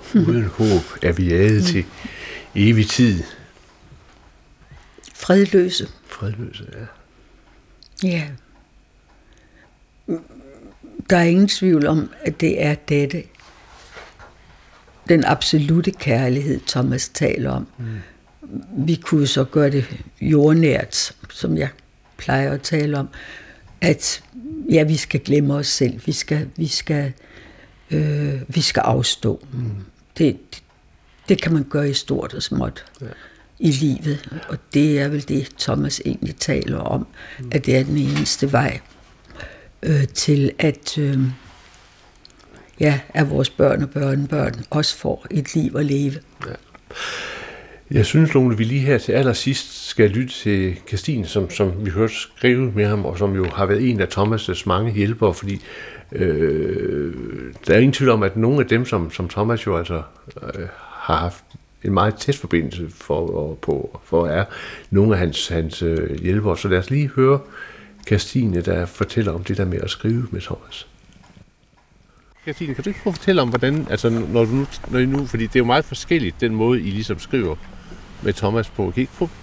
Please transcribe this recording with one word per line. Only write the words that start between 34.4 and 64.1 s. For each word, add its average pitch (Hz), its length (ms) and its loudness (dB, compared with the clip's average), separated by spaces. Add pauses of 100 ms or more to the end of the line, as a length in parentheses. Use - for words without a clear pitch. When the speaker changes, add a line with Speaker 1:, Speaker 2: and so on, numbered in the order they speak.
Speaker 2:
og - 80 -8 (160)
det 147 260 4
er 143 80 0
vel 147 200 -4
det, 131 220 -2 (100)
Thomas - 460 -2
egentlig - 300 -4
taler - 440 -2
om, - 280 -4 (320)
Speaker 1:
Mm. 123 120 -12
Speaker 2:
at 139 140 0
det 127 120 4
er 131 60 4
den 147 140 0
eneste 143 540 0
vej, 127 280 0 (1040)
øh, 143 240 4
til 143 520 2
at, - 380 -2
øh, 139 220 2 (1600)
ja, 147 200 4 (100)
at 147 200 0
vores 143 200 0
børn - 340 2
og 139 60 -4
børnebørn 139 640 -2 (160)
også 151 280 -2
får - 340 -4
et - 240 -2
liv 135 200 0
at 147 100 0
leve. 139 280 0 (340)
Speaker 1:
Ja. 120 60 -12 (1400)
Jeg 104 140 4
synes, 156 280 4
Lone, 127 240 4
vi 113 60 2
lige 127 180 0
her 131 160 4
til - 140 -2
allersidst 131 760 0
skal 107 220 4
lytte 123 240 -2
til 95 420 0 (120)
Kirstine, 107 400 -2
som, 98 220 0
som 98 360 0
vi 98 40 0
hørte 110 240 0
skrive 127 580 0
med 104 160 2
ham, 104 180 0
og 87 120 -4
som 98 180 2
jo 92 140 2
har 98 160 0
været 104 240 2
en 107 120 2
af 90 40 2 (120)
Thomas' 104 480 0
mange 101 260 0
hjælpere, 104 420 2
fordi, 98 280 -8 (500)
øh, 76 1040 0 (540)
der - 60 6
er 104 40 8
ingen 131 160 6
tvivl 131 180 4
om, 107 120 4
at 98 140 0
nogle 123 220 4
af 123 80 4
dem, 120 180 2
som, 87 260 -2
som 87 180 -6
Thomas 110 360 -2
jo 92 120 0
altså, 82 240 -4 (420)
øh, - 240 -10 (120)
har - 380 -4
haft 87 260 -4 (400)
en 98 100 0
meget 101 220 2
tæt - 200 -2
forbindelse 82 540 -2
for, 80 400 -4
og 78 320 -4
på, - 440 -4
for 82 220 2